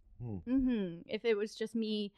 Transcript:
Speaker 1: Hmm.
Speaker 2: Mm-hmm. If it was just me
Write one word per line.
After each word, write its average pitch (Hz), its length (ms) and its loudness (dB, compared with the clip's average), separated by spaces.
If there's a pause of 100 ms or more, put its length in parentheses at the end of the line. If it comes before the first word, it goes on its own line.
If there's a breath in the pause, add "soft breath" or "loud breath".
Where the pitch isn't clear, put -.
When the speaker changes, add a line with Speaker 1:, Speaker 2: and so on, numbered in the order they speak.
(260)
Speaker 1:
Hmm. 151 120 -4 (120)
Speaker 2:
Mm-hmm. 233 560 2
If - 180 -4
it 233 140 4
was 214 180 -2
just 220 200 -4
me 214 420 0